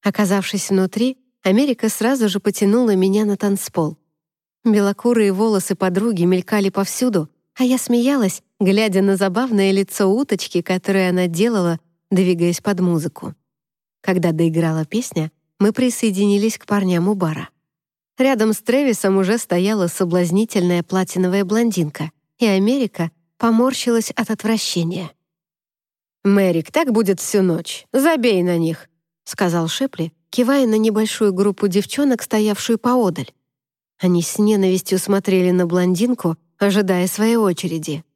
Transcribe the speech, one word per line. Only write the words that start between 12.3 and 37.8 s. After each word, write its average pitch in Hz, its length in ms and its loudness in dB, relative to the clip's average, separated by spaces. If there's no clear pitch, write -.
под 190 200 -2
музыку. 170 540 -2
Когда 175 300 0
доиграла 160 520 0
песня, 165 460 -6
мы 208 140 2
присоединились 214 840 0
к - 80 -20
парням 185 420 0
у 214 60 0
бара. 160 340 -4
Рядом 226 340 2
с 202 60 -4
Трэвисом 233 580 0
уже 196 220 0
стояла 190 480 -2
соблазнительная 175 960 0
платиновая 185 600 -2
блондинка, 180 680 -2
и 240 80 2
Америка 202 640 0
поморщилась 233 720 0
от - 180 -4
отвращения. 185 800 -4
"Мэрик, 190 460 2
так 294 220 0
будет 202 260 2
всю - 240 0
ночь. 170 500 -4
Забей 247 520 2
на 175 140 0
них", 165 300 -4
сказал 170 420 -2
Шепли, 165 460 -6
кивая 254 360 2
на 220 120 2
небольшую 214 540 0
группу 196 340 0
девчонок, 220 560 0
стоявшую 214 560 -2
поодаль. 240 540 -2
Они 180 240 2
с - 160 -8
ненавистью 190 600 2
смотрели 190 520 0
на 180 160 2
блондинку, 180 680 0
ожидая 190 500 0
своей 226 280 0
очереди. 165 680 -2